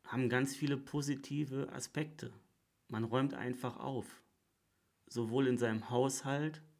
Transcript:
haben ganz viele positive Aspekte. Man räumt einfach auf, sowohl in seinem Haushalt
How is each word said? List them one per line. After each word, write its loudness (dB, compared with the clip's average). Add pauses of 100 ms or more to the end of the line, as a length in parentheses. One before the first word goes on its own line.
haben 2
ganz 2
viele 2
positive -2
Aspekte. -6 (560)
Man 0
räumt 2
einfach -4
auf, -6 (840)
sowohl 2
in 4
seinem 0
Haushalt 2 (160)